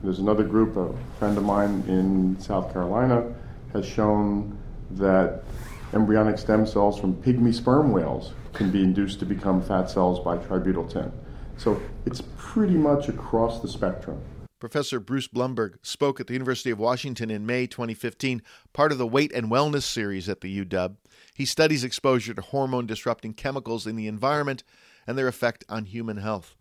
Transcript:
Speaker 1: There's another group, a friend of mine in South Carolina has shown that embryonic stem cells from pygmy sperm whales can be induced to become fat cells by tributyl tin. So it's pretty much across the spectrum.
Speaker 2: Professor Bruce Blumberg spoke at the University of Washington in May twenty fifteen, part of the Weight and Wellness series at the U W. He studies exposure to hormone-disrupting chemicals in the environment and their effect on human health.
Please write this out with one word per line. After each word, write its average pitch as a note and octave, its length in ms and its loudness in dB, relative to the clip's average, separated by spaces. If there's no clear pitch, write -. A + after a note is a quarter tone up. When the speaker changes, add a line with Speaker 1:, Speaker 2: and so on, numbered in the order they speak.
Speaker 1:
There's F#2 160 0
another G#2+ 240 4
group, G#2+ 340 4
a F2+ 160 0
friend G#2 200 2
of G2 60 0
mine G2+ 440 2
in F#2 520 4
South F#2+ 320 -2
Carolina A#2 640 2
has G2+ 120 -2
shown G#2 720 2
that F#2+ 520 4
embryonic G#2+ 440 4
stem A2 280 4
cells G2+ 340 2
from F#2 160 0
pygmy A#2+ 380 4
sperm C3 380 4
whales D#2+ 420 -2
can G2 180 0
be G2 120 4
induced F#2+ 360 2
to - 60 -4
become F#2+ 360 0
fat F#2 280 0
cells F2+ 300 2
by F2 180 -2
tributyl F2 540 -2
tin. - 200 -4
So G#2 240 0
it's - 160 -4
pretty G3 380 2
much D3 340 4
across A2+ 520 -2
the - 60 -8
spectrum. - 540 -4
Speaker 2:
Professor C3+ 400 -4
Bruce B2 280 -4
Blumberg A#2 560 -2
spoke - 360 0
at B2 60 -6
the A#2+ 80 -6
University B2+ 380 -2
of G#2 80 -2
Washington A#2+ 500 -2
in G#2+ 160 -6
May B2 220 -2
twenty A#2 260 -8
fifteen, A#2+ 480 -4
part D3+ 180 4
of C3+ 60 -2
the B2 80 0
Weight C#3 280 2
and A2+ 180 -2
Wellness C#3+ 320 2
series G2+ 460 -4
at F#2+ 120 -4
the F#2+ 100 -8
U G2 140 -4
W. F#2 320 -2
He C#3 100 -4
studies D#3 380 2
exposure B2 500 0
to G2 80 -8
hormone-disrupting A#2+ 920 -4
chemicals A#2 520 -6
in A2 100 -6
the A2 120 -6
environment C3+ 560 -2
and B2 120 -4
their C3 100 2
effect A#2+ 420 -2
on A2 160 -6
human A2 320 -8
health. G2+ 440 -6